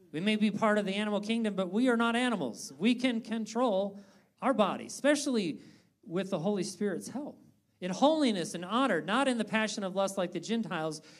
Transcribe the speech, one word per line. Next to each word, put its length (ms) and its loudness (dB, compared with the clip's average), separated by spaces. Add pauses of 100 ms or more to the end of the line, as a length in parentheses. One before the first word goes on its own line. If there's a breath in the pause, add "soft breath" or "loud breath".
(120)
We 80 -6
may 160 2
be 160 4
part 260 2
of 80 2
the 100 -2
animal 240 0
kingdom, 340 -2
but 180 -2
we 180 4
are 80 4
not 180 2
animals. 600 -2
We 180 4
can 260 0
control 800 -2 (420 loud breath)
our 120 2
body, 320 2
especially 760 0 (460 loud breath)
with 240 -4
the 100 -2
Holy 240 0
Spirit's 460 -4
help. 280 -10 (440)
"In 100 -4
holiness 640 2
and 80 -8
honor, 380 2
not 260 0
in 100 2
the 80 -2
passion 380 -2
of 100 -4
lust 240 0
like 140 -2
the 80 -6
Gentiles 640 -4 (180 loud breath)